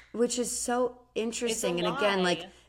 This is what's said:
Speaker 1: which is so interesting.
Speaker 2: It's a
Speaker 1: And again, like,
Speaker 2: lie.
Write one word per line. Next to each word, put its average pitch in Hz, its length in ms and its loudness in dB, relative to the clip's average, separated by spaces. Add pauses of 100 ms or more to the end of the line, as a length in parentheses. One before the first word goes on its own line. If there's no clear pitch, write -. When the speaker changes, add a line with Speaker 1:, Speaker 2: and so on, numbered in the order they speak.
(120)
Speaker 1:
which 240 260 2
is 233 200 -2
so 240 400 0 (160)
interesting. 220 640 -2
Speaker 2:
It's 175 60 0
a 180 40 2
Speaker 1:
And 170 100 0
again, 196 240 4
like, 175 180 2
Speaker 2:
lie. 185 100 -12 (180)